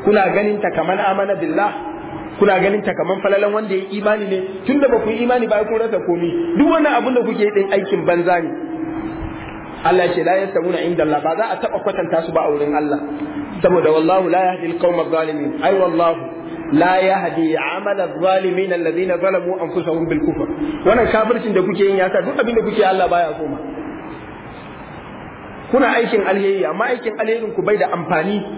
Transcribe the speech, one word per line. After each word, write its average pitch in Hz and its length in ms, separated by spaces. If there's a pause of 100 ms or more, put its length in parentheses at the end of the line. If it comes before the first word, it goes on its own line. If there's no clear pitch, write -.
Kuna 196 260
ganin 208 320
ta 180 140
kaman 175 240
amana 196 360
billah? 165 360 (640)
Kuna 196 220
ganin 196 240
ta 185 100
kaman 175 300
falalan 202 300
wanda 214 200
ya 190 160
yi 202 100
imani 208 280
ne? 190 120 (260)
Tunda 277 240
ba 233 100
ku 214 100
yi 226 140
imani 240 240
ba, 214 180
kun 220 140
rasa 220 260
komi. 170 240 (280)
Duk 302 120
wannan 311 240
abin 247 220
da 247 80
kuke 214 180
yi 208 140
din 196 160
aikin 185 340
banza 175 360
ne. 160 80 (1300)
Allah 175 300
ce, 175 100
"La 175 140
yastawuna 180 460
inda 165 200
Allah," 151 200
ba 160 140
za 220 120
a 190 60
taɓa - 280
kwatanta 175 400
su 160 80
ba 160 100
a 151 100
wurin 147 240
Allah. 147 240 (640)
Saboda, 170 300
"Wallahu 175 380
la 180 140
yahdi 180 280
al-qawma 175 320
adh-dhalimin." 151 600
Ai, 180 120
wallahu 170 440 (520)
la 170 280
yahdi 170 560
amala 185 520
adh-dhalimin 185 680
alladhina 170 460
zalamu 185 400
anfusahum 165 480
bil 151 120
kufr. - 280 (380)
Wannan 220 220
kafircin 220 460
da 185 80
kuke 196 220
yin 196 120
ya 185 160
sa 196 120
duk 277 160
abin 233 160
da 220 80
kuke 214 200
Allah 190 240
baya 170 280
so 156 120
ma. 139 100 (2250)
Kuna 247 160
aikin 220 380
alheri, 196 400
amma 170 200
aikin 240 340
alherin 220 340
ku 185 80
bai 202 160
da 180 160
amfani 175 440 (200)